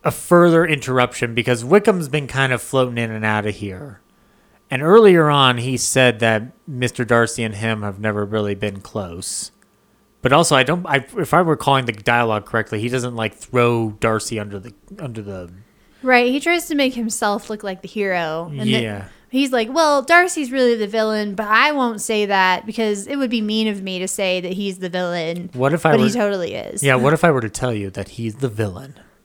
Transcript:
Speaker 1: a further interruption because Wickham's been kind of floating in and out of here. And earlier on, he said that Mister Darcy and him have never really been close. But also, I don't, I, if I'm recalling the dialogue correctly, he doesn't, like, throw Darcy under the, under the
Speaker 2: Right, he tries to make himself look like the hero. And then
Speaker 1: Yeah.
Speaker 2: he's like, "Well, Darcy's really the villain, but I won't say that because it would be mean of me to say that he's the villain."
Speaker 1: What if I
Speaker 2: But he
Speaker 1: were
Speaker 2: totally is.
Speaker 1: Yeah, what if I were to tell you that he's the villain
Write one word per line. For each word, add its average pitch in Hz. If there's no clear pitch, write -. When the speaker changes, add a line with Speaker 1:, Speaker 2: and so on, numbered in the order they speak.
Speaker 1:
a 151
further 175
interruption 127
because 120
Wickham's 185
been 143
kind 131
of 117
floating 127
in 117
and 110
out 107
of 104
here. 98
And 135
earlier 175
on, 131
he 127
said 120
that 113
Mister 123
Darcy 117
and 110
him 110
have 101
never 104
really 104
been 98
close. -
But 127
also, 156
I 131
don't, 175
I, 139
if 151
I'm 175
recalling 139
the 117
dialogue 113
correctly, 110
he 120
doesn't, 123
like, 110
throw 120
Darcy 110
under 101
the, 110
under 120
the 92
Speaker 2:
Right, 247
he 285
tries 339
to 330
make 269
himself 214
look 214
like 185
the 185
hero. 175
And 143
then 123
Speaker 1:
Yeah. 104
Speaker 2:
he's 262
like, 233
"Well, 294
Darcy's 339
really 254
the 214
villain, 214
but 214
I 233
won't 240
say 208
that 190
because 214
it 285
would 262
be 233
mean 214
of 196
me 185
to 185
say 185
that 180
he's 190
the 185
villain." 175
Speaker 1:
What 131
if 165
I 156
Speaker 2:
But 143
he 220
Speaker 1:
were 214
Speaker 2:
totally 202
is. -
Speaker 1:
Yeah, 135
what 131
if 156
I 170
were 131
to 110
tell 123
you 101
that 98
he's 113
the 131
villain 110